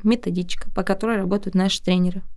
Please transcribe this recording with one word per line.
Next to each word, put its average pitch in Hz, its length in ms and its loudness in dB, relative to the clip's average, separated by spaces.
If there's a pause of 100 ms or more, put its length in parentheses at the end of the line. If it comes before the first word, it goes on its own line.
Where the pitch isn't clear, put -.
методичка, 185 680 0
по - 120 0
которой 202 360 0
работают 190 360 -2
наши 190 280 2
тренеры. 180 400 2 (140)